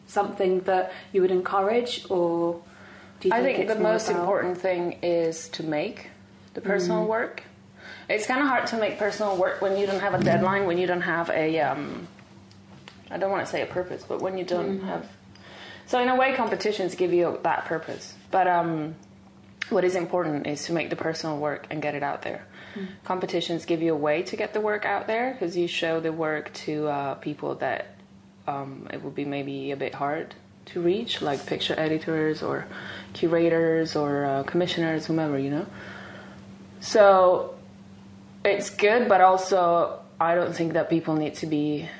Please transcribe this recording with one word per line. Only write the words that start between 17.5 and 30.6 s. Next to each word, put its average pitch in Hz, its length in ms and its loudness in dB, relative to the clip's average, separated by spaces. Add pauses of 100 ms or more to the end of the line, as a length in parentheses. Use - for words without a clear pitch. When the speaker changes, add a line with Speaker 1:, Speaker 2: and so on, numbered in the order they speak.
Speaker 2:
purpose. - 500 -8 (160)
But, 185 160 4
um, 165 480 2 (760)
what 190 140 4
is 180 120 4
important 170 500 -2
is 147 200 -6
to 170 60 -4
make 165 180 0
the 165 60 -4
personal 160 420 -4
work 147 300 -4
and 151 140 -6
get 147 140 -2
it 139 80 -6
out - 180 -4
there. - 200 -8 (340)
Speaker 1:
Mm. 190 100 -8 (180)
Speaker 2:
Competitions 180 600 -2
give 165 180 0
you 165 100 2
a 156 40 0
way 151 260 0
to 185 140 -8
get 208 180 -4
the 220 60 0
work 208 260 -2
out 202 220 -2
there, 240 320 -2
'cause 180 160 -4
you 175 100 0
show 165 320 0
the 160 140 -2
work 156 400 -4 (120)
to, 151 240 -2
uh, 139 260 -2
people 143 420 -6
that, 127 300 -4 (600)
um, 139 460 -8
it 139 100 -10
would 139 140 -10
be 143 80 -4
maybe 139 480 -6
a 135 40 -6
bit 135 200 -6
hard 147 380 -4 (320)